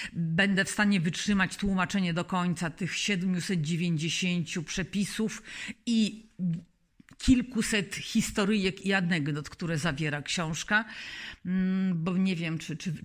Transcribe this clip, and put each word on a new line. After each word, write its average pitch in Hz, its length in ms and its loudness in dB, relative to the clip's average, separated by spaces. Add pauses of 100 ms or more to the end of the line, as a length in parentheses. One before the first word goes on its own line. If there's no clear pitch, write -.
(140)
będę 185 520 2
w - 40 -4
stanie 202 300 4
wytrzymać 185 580 2
tłumaczenie 185 560 2
do 170 120 0
końca 180 440 0
tych - 280 -4
siedmiuset 185 640 0
dziewięćdziesięciu 170 1040 0
przepisów - 800 -2 (420)
i 220 420 2 (880)
kilkuset 226 800 2
historyjek 190 920 0
i 196 80 2
anegdot, 156 560 0
które 170 280 -4
zawiera 147 440 -2
książka, 170 640 0 (600)
mm, 185 580 2
bo 180 140 0
nie 190 180 4
wiem, 165 220 -4
czy, 156 200 -8
czy, 175 160 -6 (120)